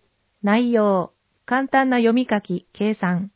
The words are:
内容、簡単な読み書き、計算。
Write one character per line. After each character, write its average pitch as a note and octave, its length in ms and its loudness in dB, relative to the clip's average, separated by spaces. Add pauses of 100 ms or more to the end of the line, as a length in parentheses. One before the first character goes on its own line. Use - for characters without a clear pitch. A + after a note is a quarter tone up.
(440)
内 A#3 300 0
容、 G3+ 400 0 (320)
簡 C4+ 220 -2
単 C4+ 220 0
な B3 80 0
読 A3+ 160 2
み B3 160 0
書 G#3 120 -2
き、 - 320 -8
計 G#3+ 220 -2
算。 F3+ 400 -4